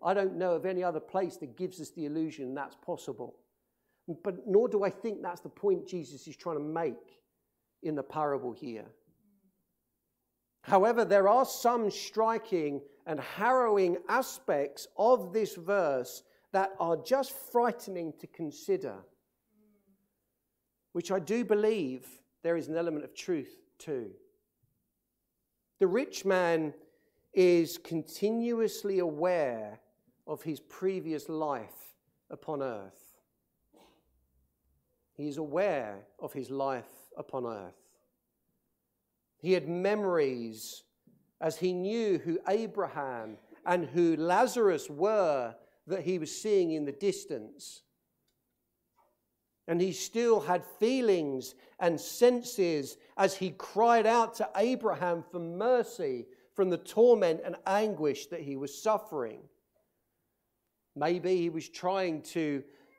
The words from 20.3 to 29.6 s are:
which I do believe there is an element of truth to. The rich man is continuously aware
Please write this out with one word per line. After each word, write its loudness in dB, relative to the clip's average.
which -6
I 0
do -2
believe 0
there 0
is -4
an -4
element -2
of -16
truth -6
to. -6
The 6
rich -2
man 2
is 6
continuously -2
aware 0